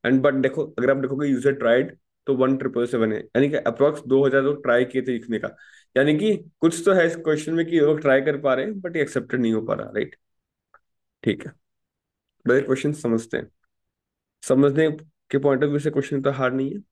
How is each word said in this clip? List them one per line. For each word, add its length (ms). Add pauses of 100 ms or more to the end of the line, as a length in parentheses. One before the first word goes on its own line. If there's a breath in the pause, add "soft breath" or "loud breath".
And 180
but 200
देखो, 220 (140)
अगर 120
आप 60
देखोगे 320
यूजर 260
ट्राइड 420 (300)
तो 100
वन 200
ट्रिपल 300
सेवन 260
है, 60
यानी 320
कि 80 (100)
approx 400
दो 180
हजार 160
लोग 200
ट्राई 220
किए 180
थे 100
लिखने 260
का, 160 (420 soft breath)
यानी 220
कि 180 (240)
कुछ 240
तो 80
है 140
इस 120
क्वेश्चन 360
में 120
कि 140
लोग 200
ट्राई 220
कर 180
पा 140
रहे 120
हैं 160
but 140
ये 60
एक्सेप्टेड 380
नहीं 120
हो 100
पा 120
रहा, 200
राइट, 220 (1040)
ठीक 240
है। 60 (960)
पहले 160
क्वेश्चन 320
समझते 420
हैं, 120 (920)
समझने 480 (400)
के 80
पॉइंट 260
ऑफ 40
व्यू 100
से 120
क्वेश्चन 280
इतना 140
हार्ड 220
नहीं 200
है 60 (120)